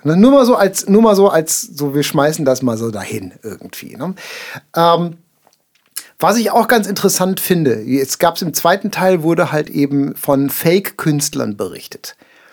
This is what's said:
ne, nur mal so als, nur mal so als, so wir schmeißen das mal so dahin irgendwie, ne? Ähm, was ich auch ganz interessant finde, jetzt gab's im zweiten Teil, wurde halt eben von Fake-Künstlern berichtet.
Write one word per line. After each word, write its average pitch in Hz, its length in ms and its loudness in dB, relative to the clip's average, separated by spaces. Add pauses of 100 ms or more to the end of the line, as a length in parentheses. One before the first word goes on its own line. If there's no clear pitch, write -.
ne, 151 120 2
nur 214 160 8
mal 277 140 6
so 240 100 4
als, 196 320 0
nur 196 140 6
mal 220 140 6
so 196 140 6
als, 160 320 -2
so 143 340 -6
wir 147 80 0
schmeißen 156 420 0
das 131 160 0
mal 120 160 -2
so 113 140 -6
dahin 101 420 -10 (100)
irgendwie, - 540 -16
ne? 175 160 -8 (640)
Ähm, 170 420 2 (1000)
was 196 180 2
ich 220 140 0
auch 226 160 2
ganz 220 200 2
interessant 190 520 0
finde, 143 420 0
jetzt 131 380 -2
gab's 170 220 0
im 180 120 -4
zweiten 196 380 0
Teil, 185 320 2
wurde 165 280 0
halt 147 180 -4
eben 143 460 -2
von 139 340 0
Fake-Künstlern 139 1080 -2
berichtet. - 580 -12 (380)